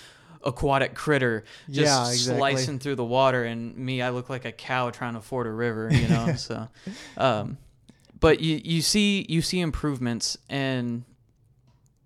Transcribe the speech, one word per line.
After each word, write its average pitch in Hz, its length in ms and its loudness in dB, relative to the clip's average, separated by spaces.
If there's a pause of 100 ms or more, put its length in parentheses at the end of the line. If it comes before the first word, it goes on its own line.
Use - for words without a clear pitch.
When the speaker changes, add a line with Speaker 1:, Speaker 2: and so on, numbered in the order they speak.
(440)
Speaker 1:
aquatic 139 500 0
critter 127 480 2 (260)
just 139 120 -2
Speaker 2:
Yeah, 135 280 4
exactly. 123 300 0
Speaker 1:
slicing 135 400 0
through 139 160 -4
the 123 100 -2
water, 127 400 4
and 117 320 -6
me, 127 260 -4
I 127 80 0
look 123 200 -6
like 127 140 -6
a 117 80 -8
cow 127 380 -2
trying 120 240 -6
to 113 60 -8
ford 123 280 -4
a - 40 -4
river, 113 400 -2
you 123 160 4
know? 170 260 2
Speaker 2:
<laughs> - 20 -2
Speaker 1:
So, 113 320 -8 (480)
um, 113 420 0 (600)
but 160 200 8
you, 156 240 0
you 165 180 0
see, 202 460 2
you 160 140 2
see 185 180 -2
improvements, 127 800 -2 (100)
and 123 560 -4 (1000)